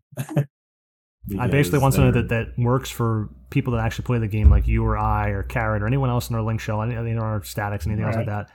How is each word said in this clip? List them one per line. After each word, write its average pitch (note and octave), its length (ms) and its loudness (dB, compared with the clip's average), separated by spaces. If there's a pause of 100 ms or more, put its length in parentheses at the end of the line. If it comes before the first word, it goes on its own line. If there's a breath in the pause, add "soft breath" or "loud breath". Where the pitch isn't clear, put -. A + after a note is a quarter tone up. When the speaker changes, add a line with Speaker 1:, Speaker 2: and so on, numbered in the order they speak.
(160)
Speaker 1:
<laughs> D3 320 -2 (880)
Speaker 2:
I B2 80 0
basically C#3+ 320 2
Speaker 1:
Because B2+ 40 0
Speaker 2:
want C3+ 120 4
something C3 180 6
Speaker 1:
they're A#2+ 100 2 (220)
Speaker 2:
that, - 120 -12
that B2 60 0
works B2+ 280 0
for A2+ 400 -2 (180)
people C3 240 0
that A2+ 120 0
actually - 200 -4
play B2 140 0
the A2 100 0
game, G#2+ 220 6
like - 180 4
you A2+ 160 2
or G#2+ 140 0
I G#2+ 320 0
or G2 120 -2
Carrot A2 400 -2
or G#2+ 40 -2
anyone C3 240 0
else A#2+ 180 -2
in A#2 80 -4
our A2+ 60 -2
link A2+ 180 -2
shell, G#2+ 220 -4
any, A#2 120 -4
any A2+ 180 -4
of A2+ 60 -2
our G#2+ 240 -2
statics, G#2 440 -6
anything G#2+ 180 -2
else G#2+ 100 -2
like A2 120 -2
Speaker 1:
Right. G#2 200 -6
Speaker 2:
that. - 80 -20